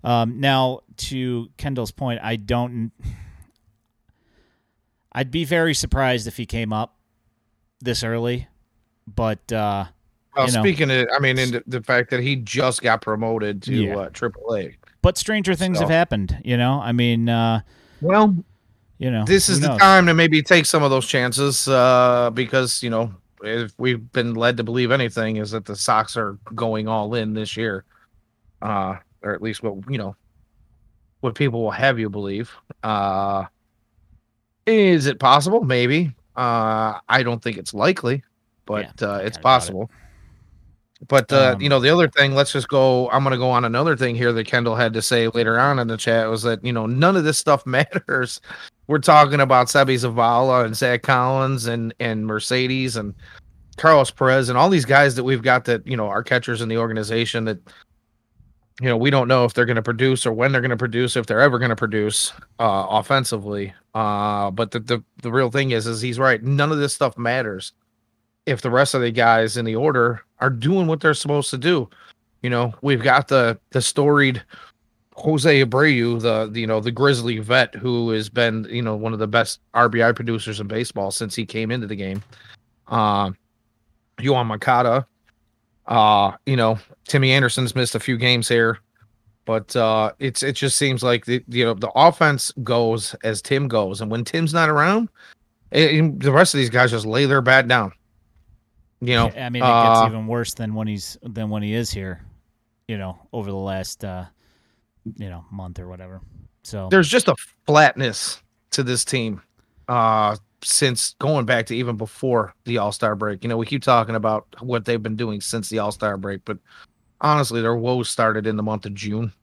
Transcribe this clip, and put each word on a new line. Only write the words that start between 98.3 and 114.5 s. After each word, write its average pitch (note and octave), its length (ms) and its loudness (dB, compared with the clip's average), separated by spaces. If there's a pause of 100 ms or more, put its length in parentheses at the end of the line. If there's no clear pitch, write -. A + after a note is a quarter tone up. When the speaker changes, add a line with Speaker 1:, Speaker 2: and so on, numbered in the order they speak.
Speaker 2:
You B2 140 -2
know, A#2 160 4
Speaker 1:
I B2 200 -10
mean, A#2+ 140 -2
it A#2 200 6
gets A2+ 160 8
Speaker 2:
uh, A2+ 80 6
Speaker 1:
even A2 200 -4
worse A#2 280 -4
than G#2+ 200 -6
when A2 120 -4
he's, G#2 360 -8
than A2 260 -8
when G#2+ 140 -4
he G#2 100 -4
is A2+ 160 -4
here, F#2+ 320 -8 (680)
you A2 80 -6
know, F#2 200 -10 (140)
over G#2 180 -8
the G2 60 -8
last, F#2+ 480 -8
uh, F#2 220 -10 (880)
you G#2 140 -12
know, E2+ 220 -16
month F#2 280 -14
or F2+ 80 -16
whatever. F#2 320 -18 (440)
So A2 280 -10
Speaker 2:
there's F#3 160 6
just A#3 220 2
a C3+ 60 0 (300)
flatness C3+ 760 2 (300)
to C#3 120 -2
this B2 220 -2
team. A2+ 360 -4 (460)
Uh, A2 480 2 (280)
since - 560 -2
going C#3 260 0
back A#2 220 0
to A#2 80 -6
even A#2+ 220 -4
before A2+ 560 -4 (120)
the A#2+ 120 -4
All-Star G#2 380 -2
break. G#2 280 -6
You A#2+ 60 -6
know, A2+ 80 -2
we A2+ 80 -4
keep C3+ 180 -6
talking A#2 320 2
about A2 320 -2 (120)